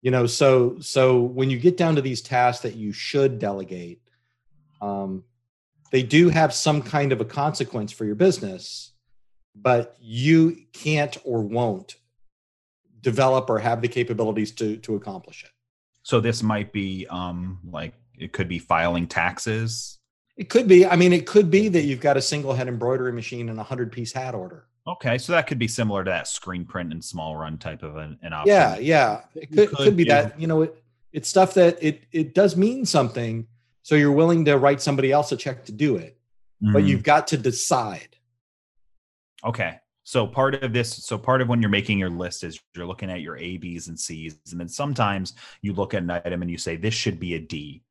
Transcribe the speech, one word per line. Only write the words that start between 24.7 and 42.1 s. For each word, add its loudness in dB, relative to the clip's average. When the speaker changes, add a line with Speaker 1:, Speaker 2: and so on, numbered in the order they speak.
Speaker 2:
Okay, -2
so -4
that 2
could -4
be -2
similar -2
to -2
that -4
screen -8
print -8
and -10
small -10
run -10
type -12
of -14
an, -14
an -12
option. 0
Speaker 1:
Yeah, 4
yeah. 2
It -16
Speaker 2:
You -2
Speaker 1:
could, 6
Speaker 2:
could -6
Speaker 1:
could 4
be 4
Speaker 2:
do 2
Speaker 1:
that, 2
you -4
know, 2
it, -4
it's -8
stuff 4
that 6
it, -2
it -4
does 4
mean 0
something. -2
So 0
you're 4
willing 4
to 4
write 4
somebody 0
else 2
a -4
check -8
to -14
do 0
it, -12
but 0
Speaker 2:
Mm-hmm. 4
Speaker 1:
you've 2
got 4
to 0
decide. -2
Speaker 2:
Okay. -4
So 0
part 0
of -4
this, -2
so -6
part 0
of 0
when 2
you're 2
making 2
your -2